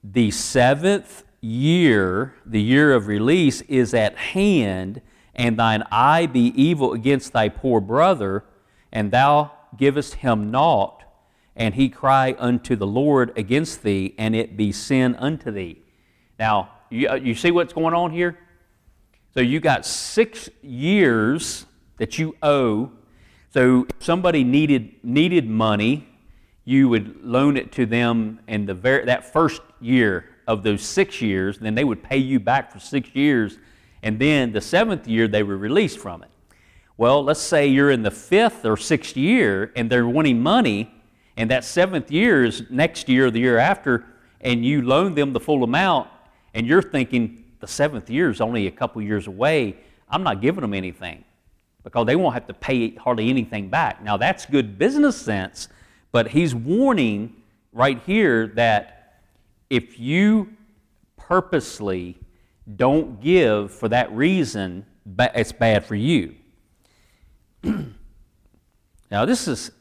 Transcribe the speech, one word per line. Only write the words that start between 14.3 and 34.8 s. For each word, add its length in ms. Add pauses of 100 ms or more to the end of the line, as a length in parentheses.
it 220
be 140
sin 440
unto 360
thee." 280 (600)
Now, 320 (180)
you, 200
uh, 60
you 200
see 160
what's 220
going 200
on 180
here? 280 (960)
So 60
you 200
got 260
six 640 (120)
years 1040 (320)
that 200
you 240
owe. 500 (600)
So 360
if 160
somebody 400
needed, 600
needed 440
money, 600 (560)
you 240
would 340
loan 320
it 180
to 120
them 640
in 180
the 80
ver-, 320
that 260
first 300 (180)
year 460 (220)
of 160
those 180
six 400
years, 380
then 160
they 80
would 180
pay 160
you 220
back 320
for 80
six 360
years, 440 (420)
and 160
then 340
the 100
seventh 460